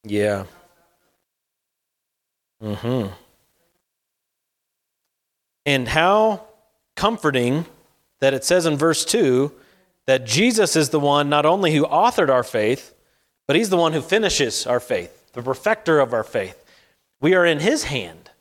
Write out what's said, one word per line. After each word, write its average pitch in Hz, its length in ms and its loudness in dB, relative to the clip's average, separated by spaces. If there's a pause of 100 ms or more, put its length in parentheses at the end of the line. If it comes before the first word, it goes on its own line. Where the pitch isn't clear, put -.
Yeah. 104 420 -4 (2250)
Mm-hmm. 110 480 -6 (2500)
And 131 220 0
how 196 580 2 (500)
comforting 151 720 -2 (560)
that 135 120 2
it 131 120 -6
says 175 200 2
in 151 120 0
verse 156 260 0
two 143 480 2 (540)
that 127 200 0
Jesus 196 520 0
is 151 120 2
the 156 100 0
one 143 280 2
not 147 180 2
only 170 300 2
who 147 80 2
authored 175 460 2
our 127 140 2
faith, 113 500 -4 (540)
but 143 100 2
he's 220 120 0
the 185 60 2
one 170 160 2
who 160 100 -2
finishes 185 640 -2
our 123 140 0
faith, - 540 -8
the 123 80 -12
perfecter 156 580 -2
of 123 140 0
our 110 100 -2
faith. 95 400 -8 (560)
We 165 160 2
are 175 100 4
in 160 140 2
his 226 260 -2
hand. 90 440 -10 (120)